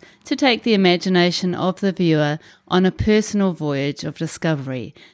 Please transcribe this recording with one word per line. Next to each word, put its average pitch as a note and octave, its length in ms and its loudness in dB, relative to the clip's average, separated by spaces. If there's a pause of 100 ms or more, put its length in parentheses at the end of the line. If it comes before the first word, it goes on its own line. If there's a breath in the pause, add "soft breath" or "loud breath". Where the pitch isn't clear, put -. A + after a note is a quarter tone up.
(240 loud breath)
to C#4+ 120 -4
take C4 260 2
the A3+ 120 2
imagination F3+ 800 2
of F3+ 240 -4
the G3+ 100 0
viewer D#3 480 0 (300 soft breath)
on F#3 180 2
a F3+ 60 0
personal G#3+ 600 0
voyage C#3+ 520 -4
of D3 120 -8
discovery C#3 800 -4 (200 loud breath)